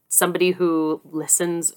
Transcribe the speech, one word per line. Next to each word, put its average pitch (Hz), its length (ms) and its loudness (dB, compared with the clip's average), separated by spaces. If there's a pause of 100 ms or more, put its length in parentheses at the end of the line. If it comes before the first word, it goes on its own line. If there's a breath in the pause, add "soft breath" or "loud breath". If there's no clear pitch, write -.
somebody 180 440 2
who 160 520 0
listens, 160 760 -4